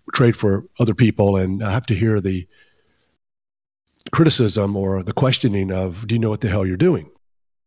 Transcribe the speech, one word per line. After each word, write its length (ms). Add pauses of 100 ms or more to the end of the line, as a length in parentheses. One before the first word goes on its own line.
(140)
trade 220
for 280 (160)
other 140
people 420
and 260
have 240
to 80
hear 260
the 260 (1600)
criticism 640
or 260
the 100
questioning 580
of, 360
"Do 80
you 40
know 120
what 100
the 80
hell 180
you're 120
doing?" 320 (560)